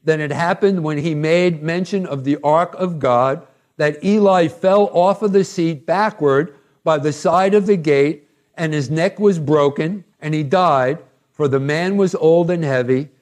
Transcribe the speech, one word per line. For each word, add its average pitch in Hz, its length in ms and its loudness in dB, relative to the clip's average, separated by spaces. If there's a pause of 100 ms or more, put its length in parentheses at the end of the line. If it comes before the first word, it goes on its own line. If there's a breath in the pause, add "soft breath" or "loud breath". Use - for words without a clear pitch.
"Then 156 180 0
it 147 120 -4
happened 180 500 0
when 156 160 -4
he 156 160 -4
made 160 480 0
mention 180 420 -4
of 135 200 -8
the 143 180 0
ark 165 340 0
of 180 220 -6
God 131 440 0 (340 soft breath)
that 147 260 -4
Eli 190 460 2
fell 202 440 2
off 190 300 2
of 208 80 0
the 196 140 2
seat 165 420 -4
backward 165 640 0 (300 soft breath)
by 160 160 0
the 147 140 -2
side 185 420 0
of 202 120 2
the 202 100 2
gate, 147 520 0 (280)
and 160 160 -4
his 143 180 -4
neck 180 300 -2
was 202 180 2
broken, 151 640 0 (180)
and 156 140 -4
he 156 80 -2
died, 147 560 0 (320)
for 151 160 -4
the 135 140 0
man 165 360 -2
was 190 200 0
old 165 340 2
and 170 140 -2
heavy, 131 440 0 (140)